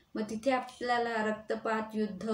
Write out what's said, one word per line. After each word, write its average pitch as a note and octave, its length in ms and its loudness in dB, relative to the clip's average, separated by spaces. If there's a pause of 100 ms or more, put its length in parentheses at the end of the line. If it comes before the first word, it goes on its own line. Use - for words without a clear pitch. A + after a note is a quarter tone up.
(160)
मग G#3+ 140 -4
तिथे A3 220 0
आपल्याला A#3+ 760 0
रक्तपात, A3 680 -2
युद्ध, G#3 380 -2